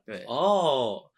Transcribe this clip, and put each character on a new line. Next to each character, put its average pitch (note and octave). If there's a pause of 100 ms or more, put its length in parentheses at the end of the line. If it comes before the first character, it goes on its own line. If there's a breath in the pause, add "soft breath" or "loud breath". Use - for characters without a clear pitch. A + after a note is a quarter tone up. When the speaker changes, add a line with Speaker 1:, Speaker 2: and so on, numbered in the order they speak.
Speaker 1:
对。 G#2
Speaker 2:
哦， C#3